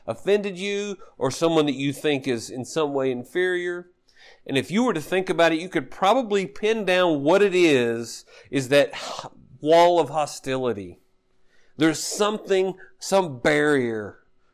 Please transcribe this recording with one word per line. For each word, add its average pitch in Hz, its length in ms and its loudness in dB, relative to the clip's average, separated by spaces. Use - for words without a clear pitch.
offended 196 500 -2
you 202 420 -6
or 135 140 -2
someone 165 340 2
that 143 80 -2
you 139 180 -4
think 139 360 -2
is 117 200 -4
in 123 160 -10
some 147 300 -4
way 131 160 -2
inferior. 175 800 -4
And - 100 -4
if 143 140 -4
you 208 140 2
were 233 100 0
to 160 60 -6
think 185 280 -4
about 165 240 2
it, 160 80 -2
you 180 80 -10
could 143 220 -6
probably 202 560 0
pin 214 380 -4
down 180 400 2
what 180 180 6
it 190 140 2
is, 120 680 2
is 135 160 -2
that 139 220 4
h-, - 420 -12
wall 170 380 6
of 147 120 2
hostility. 131 920 -4
There's 156 220 2
something, 190 760 -2
some 170 400 0
barrier 139 800 0